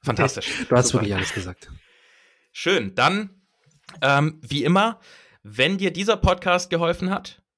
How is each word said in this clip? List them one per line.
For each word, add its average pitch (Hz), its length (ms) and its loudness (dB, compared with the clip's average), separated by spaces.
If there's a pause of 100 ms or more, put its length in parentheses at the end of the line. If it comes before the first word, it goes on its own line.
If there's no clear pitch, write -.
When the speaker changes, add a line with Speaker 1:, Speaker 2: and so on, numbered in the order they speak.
Speaker 1:
Fantastisch. - 640 -2
Speaker 2:
Du 123 60 4
hast 123 140 4
Speaker 1:
Super. 113 120 2
Speaker 2:
wirklich 101 140 -2
alles 95 180 -4
gesagt. 90 360 -10 (840)
Speaker 1:
Schön. 151 420 -2
Dann, 196 460 0 (600)
ähm, 143 400 2
wie 139 220 -4
immer, 196 380 2 (420)
wenn 127 340 0
dir 185 140 -2
dieser 202 240 0
Podcast 180 540 0
geholfen 170 400 -2
hat, - 320 -8 (160)